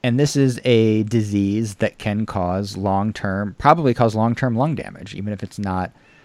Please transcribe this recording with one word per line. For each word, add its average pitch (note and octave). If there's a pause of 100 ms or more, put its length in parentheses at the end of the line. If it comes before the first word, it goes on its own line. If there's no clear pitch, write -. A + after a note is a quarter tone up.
And A#2+
this C#3+
is C3
a A2
disease G#2
that -
can G#2+
cause G2
long-term, G2
probably D3+
cause A2+
long-term A#2
lung C#3
damage, -
even G2+
if G2
it's -
not, F#2 (340)